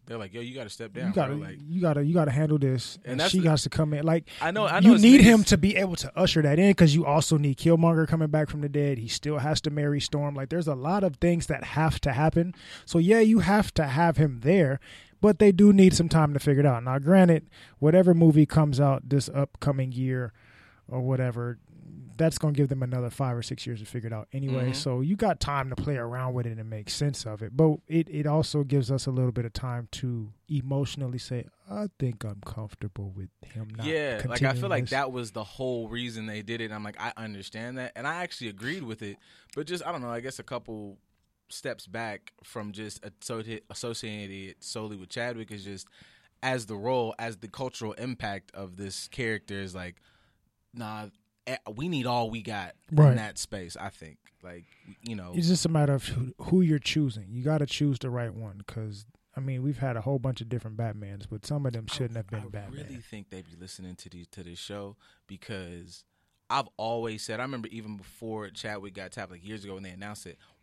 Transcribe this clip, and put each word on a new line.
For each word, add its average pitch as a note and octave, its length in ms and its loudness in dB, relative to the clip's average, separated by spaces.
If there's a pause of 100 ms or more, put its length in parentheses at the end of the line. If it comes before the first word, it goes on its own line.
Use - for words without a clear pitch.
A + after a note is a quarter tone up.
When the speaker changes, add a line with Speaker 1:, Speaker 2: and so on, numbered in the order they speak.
Speaker 1:
they're A#2 100 -10
like, G2 160 -12
"Yo, A#2 80 -10
you B2 120 -12
gotta A#2+ 160 -12
step A2+ 220 -14
down, C#3 160 -6
Speaker 2:
You G3 60 -4
gotta, D3 220 -2
Speaker 1:
bro." D3+ 120 -10
Like, - 180 -16
Speaker 2:
you E3+ 140 -6
gotta, D3 240 0
you D#3 100 0
gotta D#3 180 2
handle D3+ 260 2
this. C3 400 -2
Speaker 1:
and - 160 -14
Speaker 2:
And C3+ 80 -4
Speaker 1:
that's F3+ 100 2
Speaker 2:
she F#3 80 2
Speaker 1:
the E3 100 4
Speaker 2:
has D3+ 140 2
to C3+ 60 -6
come D3+ 240 -2
in. D3 120 -4
Like, E3 220 0 (140)
Speaker 1:
I D#3+ 100 0
know, G#3+ 140 0
I E3+ 140 0
Speaker 2:
you F#3 100 12
Speaker 1:
know A#3+ 60 12
it's G#3 80 6
Speaker 2:
need B3+ 180 12
him A3 220 10
Speaker 1:
niggas - 40 -2
Speaker 2:
to G3 100 8
be F#3+ 200 2
able F#3 180 0
to - 220 -8
usher E3+ 240 4
that D3 180 4
in, G3 140 8
'cause D#3 200 8
you E3 120 4
also D3+ 320 2
need C#3+ 220 0
Killmonger E3 500 4
coming D#3+ 180 0
back D3+ 220 0
from D3+ 100 -6
the D3 80 -4
dead. C#3+ 300 0
He A2+ 100 -8
still D3 300 -6
has C3+ 240 -2
to D#3 80 -4
marry D3 320 0
Storm. D3 340 -4
Like, C3+ 140 -8
there's E3 180 -2
a C#3+ 80 -2
lot F3 300 0
of D#3 120 0
things E3+ 300 2
that C#3 160 -6
have - 380 0
to C#3+ 100 0
happen. D#3+ 420 2 (300)
So, - 140 -2
yeah, G#3 240 6
you A3 180 6
have G3 360 2
to D#3 100 2
have D3+ 320 2
him C3+ 240 2
there, C#3+ 400 4 (400)
but G#3 180 6
they G3+ 140 10
do G3+ 180 10
need F#3+ 220 10
some E3+ 160 2
time D3+ 240 4
to C#3 80 0
figure C#3+ 180 4
it C#3+ 60 6
out. A#2+ 180 2
Now, C3 160 0
granted, E3+ 500 6 (280)
whatever F3 360 8
movie D#3 320 8
comes D3 360 4
out C3+ 260 2
this C3+ 220 0
upcoming C3+ 640 -4
year B2+ 400 -4 (560)
or B2+ 100 -6
whatever, B2 580 -2 (580)
that's D#3+ 220 2
gonna D3+ 140 0
give C#3 160 2
them C3 160 -4
another B2 260 -4
five B2+ 280 -4
or A#2 40 -4
six - 240 -10
years A#2 140 -8
to A2 60 -12
figure A#2 220 -10
it A2+ 60 -8
out G#2+ 200 -10
anyway. C3 320 -2
Speaker 1:
Mm-hmm. B2+ 80 -2
Speaker 2:
So C3+ 260 -4
you D#3+ 160 0
got F#3+ 240 0
time C3+ 300 -4
to B2+ 80 -6
play D3 180 -4
around B2 380 -4
with B2 120 -2
it A2+ 120 -8
and A2 120 -10
make G#2+ 200 -10
sense - 360 -4
of G#2+ 160 -10
it. A2 140 -10
But D#3 220 4 (100)
it, D#3+ 220 0
it D3+ 180 -4
also D3+ 380 0
gives C3+ 260 0
us C3+ 140 -2
a C3+ 60 -2
little B2+ 200 0
bit A#2 140 -6
of A2 80 -12
time A#2+ 400 -8
to A2+ 400 -8 (160)
emotionally C3+ 680 -4
say, A#2+ 280 -10 (260)
"I G#3 160 -6 (100)
think A#2+ 280 -4
I'm G#2 200 -12
comfortable G#2 720 -10
with F#2+ 140 -12 (120)
him A2 320 -14
not A2+ 120 -10
Speaker 1:
Yeah, D3+ 300 -4 (100)
like, B2+ 180 -2
I C3+ 60 4
feel - 0 -
Speaker 2:
continuing C3 200 -4
Speaker 1:
like C3+ 140 0
Speaker 2:
this." A#2+ 60 -6
Speaker 1:
that C3+ 240 -2
was A#2+ 180 -8
the G#2+ 140 -10
whole B2 420 -6
reason A2+ 380 -10
they G#2+ 160 -10
did A2+ 180 -8
it. G#2+ 140 -8
I'm G#2+ 100 -10
like, G#2 160 -14
I A#2 160 -8
understand A2 640 -12
that. B2+ 180 -12
And A#2+ 100 -10
I E3+ 160 -6
actually B2+ 280 -10
agreed B2+ 340 -10
with A2+ 180 -12
it. G2+ 160 -12 (380)
But D3+ 100 -8
just, E3+ 220 -10
I F3 60 -6
don't C#3+ 80 -8
know, A#2+ 80 -8
I A#2 100 -6
guess B2+ 200 -12
a A2+ 40 -16
couple G#2+ 540 -12 (500)
steps - 400 -14
back G#2+ 460 -12 (100)
from G#2 300 -14
just G#2 280 -14
associ-, A2 680 -12
associating G#2 800 -12
it - 120 -20
solely G#2+ 360 -12
with F#2 100 -18
Chadwick A#2 440 -10
is G2+ 120 -14
just G2 240 -14 (560)
as B2+ 220 -4
the G#2+ 100 -12
role, A#2 420 -4
as A2+ 200 -10
the A2 100 -18
cultural A#2+ 460 -12
impact G#2+ 600 -10
of F#2 220 -16
this G2 320 -12
character A2 480 -8
is F#2+ 180 -10
like, F2+ 220 -14 (800)
nah, G#2+ 340 -12 (400)
eh, B2+ 100 -8 (180)
we D#3 140 -8
need C3+ 160 -4
all A#2+ 240 -2
we A2+ 140 -10
got G2 320 -10 (160)
Speaker 2:
Right. D3+ 200 8
Speaker 1:
in B2 60 2
that G#2 220 -8
space, F#2 360 -12
I G2 140 -12
think. D#2 300 -20 (240)
Like, F2 220 -20 (360)
you A#2 140 -12
know. F2+ 200 -12
Speaker 2:
It's E3+ 120 0
just F3 180 0
a E3 40 -2
matter D3 240 2
of C3 140 -4
who, B2+ 300 -6
who F#3 240 2
you're D#3 160 2
choosing. A#2+ 540 -4
You B2 120 -8
gotta D3 220 0
choose C#3+ 320 -2
the C3 140 -8
right A#2+ 220 -6
one, G2+ 340 -14
'cause, G#2+ 400 -12 (280)
I C#3 40 -10
mean, C3 240 -6
we've C#3+ 160 -4
had B2 180 -4
a G#2 40 -6
whole C3+ 180 -4
bunch B2 220 -6
of A2+ 80 -12
different A2+ 280 -8
Batmans, G#2 500 -8
but G#2+ 200 -14
some D3 180 -4
of A#2+ 80 -4
them A2+ 160 -12
Speaker 1:
I, - 60 -10
Speaker 2:
shouldn't A#2 220 -8
have A2 100 -10
been G#2+ 160 -10
Speaker 1:
I G2 60 -16
Speaker 2:
Batman. G#2 380 -14
Speaker 1:
really A#2+ 140 -16
think G#2 300 -18
they F#2 100 -16
be D#2+ 180 -20
listening F#2 360 -16
to - 140 -20
the, F2 160 -18
to - 180 -20
this F2 160 -18
show, G2+ 360 -14 (300)
because F2+ 800 -16 (480)
I've C3+ 260 -4
always A2+ 460 -6
said, A2 160 -8
I B2+ 40 -6
remember C3 260 -10
even G#2+ 280 -14
before G#2+ 520 -14
Chadwick G2+ 440 -14
got F#2 180 -16
tapped, F#2+ 200 -14
like, F2 140 -20
years G#2+ 180 -14
ago G2 100 -14
when F#2+ 100 -14
they F#2+ 80 -16
announced G2+ 360 -16
it, D#2+ 100 -18 (260)